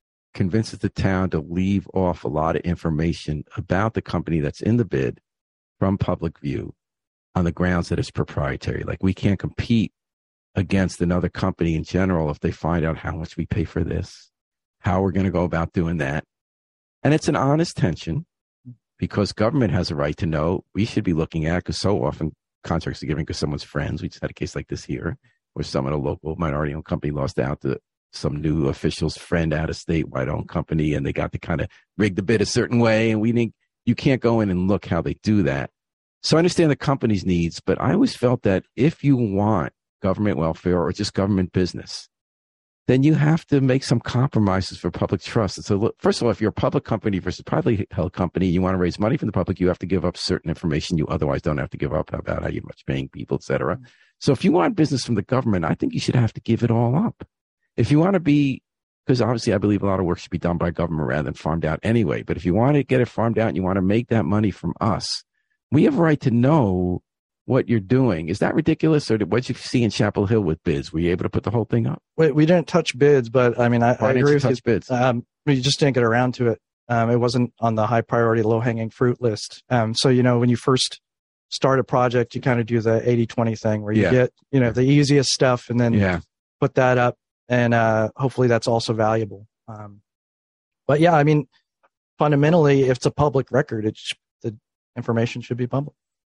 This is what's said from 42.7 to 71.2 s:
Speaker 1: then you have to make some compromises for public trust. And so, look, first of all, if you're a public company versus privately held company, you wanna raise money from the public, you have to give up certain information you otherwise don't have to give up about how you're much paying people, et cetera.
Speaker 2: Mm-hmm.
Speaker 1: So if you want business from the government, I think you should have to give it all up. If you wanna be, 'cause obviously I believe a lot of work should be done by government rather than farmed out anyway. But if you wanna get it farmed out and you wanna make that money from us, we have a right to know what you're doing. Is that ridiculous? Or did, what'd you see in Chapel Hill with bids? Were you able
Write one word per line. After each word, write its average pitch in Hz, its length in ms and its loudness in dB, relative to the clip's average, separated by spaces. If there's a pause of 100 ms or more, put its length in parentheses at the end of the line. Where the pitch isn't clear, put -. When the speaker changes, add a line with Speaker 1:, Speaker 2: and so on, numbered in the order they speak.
Speaker 1:
then 131 160 4
you 156 100 4
have 156 320 2
to 143 160 2
make 131 220 2
some 120 160 0
compromises 107 800 -2
for 87 100 -4
public 101 320 -2
trust. - 360 -2
And - 80 -14
so, 107 100 0
look, 101 240 -2
first 196 200 0
of 117 60 -2
all, 117 60 2
if 101 100 -4
you're 107 80 0
a - 40 -4
public 135 300 -2
company 104 360 -2
versus - 240 -8
privately 123 480 0
held 90 220 -4
company, 92 340 -2
you 90 140 2
wanna 92 180 0
raise 87 180 -2
money 113 180 0
from - 120 -6
the 107 40 -4
public, 92 280 -2
you 90 80 2
have 87 120 0
to - 60 -8
give 87 180 -2
up 87 140 -4
certain - 320 -4
information 80 480 -2
you 76 100 0
otherwise 73 360 -2
don't 73 160 -2
have 67 100 -6
to - 80 -14
give 71 160 -4
up 78 180 -4
about - 300 -6
how - 80 -6
you're - 140 -6
much - 240 -20
paying 67 200 -4
people, 69 280 -6
et - 80 -8
cetera. 65 320 -2
Speaker 2:
Mm-hmm. 127 100 -18 (340)
Speaker 1:
So - 120 2
if 127 120 0
you 196 80 4
want 220 240 2
business 143 300 0
from 117 100 -2
the 98 60 0
government, 110 440 0
I - 100 0
think - 180 -4
you - 60 -4
should - 160 -2
have 120 180 2
to - 80 -12
give 113 220 0
it 117 80 0
all 117 240 2
up. - 320 -4 (500)
If 110 140 2
you 147 80 6
wanna 185 200 2
be, 143 440 2 (440)
'cause 127 140 2
obviously 117 320 0
I 98 60 2
believe 101 240 2
a - 20 -4
lot 98 140 0
of 95 60 0
work 87 120 0
should - 140 -14
be 87 80 -4
done 85 180 0
by 85 140 -2
government 80 360 -2
rather 71 160 -2
than 67 120 -6
farmed 80 300 -4
out 78 180 -2
anyway. 92 400 0
But 78 140 -4
if 80 80 -10
you 87 100 2
wanna 135 280 2
get 127 180 0
it 120 60 0
farmed 110 300 -2
out 110 120 0
and 71 60 -4
you 92 80 -2
wanna 92 200 0
make 107 240 0
that 110 180 0
money 104 260 0
from 85 300 -6
us, - 420 -2 (480)
we 147 120 4
have 269 160 2
a - 20 4
right 160 200 4
to 135 100 0
know 107 720 2 (420)
what 123 220 0
you're 117 120 2
doing. 95 500 0
Is 98 100 -2
that - 140 0
ridiculous? 160 560 2
Or 110 80 2
did, 95 140 -2
what'd 127 180 -2
you 127 60 -4
see - 280 -2
in 110 60 2
Chapel 104 380 0
Hill 110 140 2
with 80 220 -2
bids? 69 300 -2
Were 80 60 -2
you 85 120 2
able 90 120 -2